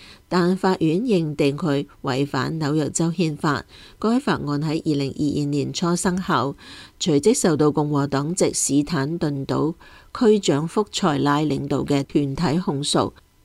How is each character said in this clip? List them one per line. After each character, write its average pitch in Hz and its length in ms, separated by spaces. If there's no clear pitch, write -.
但 180 300
法 190 220
院 165 220
認 170 340
定 143 220
佢 143 280
違 139 240
反 143 340
紐 147 140
約 156 160
州 - 220
憲 160 260
法。 143 280
該 226 200
法 208 140
案 143 280
喺 156 220
二 156 120
零 139 160
二 147 300
二 143 40
年 143 260
初 175 240
生 185 260
效， 139 340
隨 151 200
即 214 140
受 175 220
到 151 160
共 147 180
和 143 180
黨 143 260
籍 180 200
史 143 300
坦 151 360
頓 143 260
島 139 300
區 214 220
長 156 280
福 208 240
塞 156 260
拉 143 220
領 143 280
導 135 160
嘅 139 200
團 139 320
體 160 240
控 147 240
訴。 143 300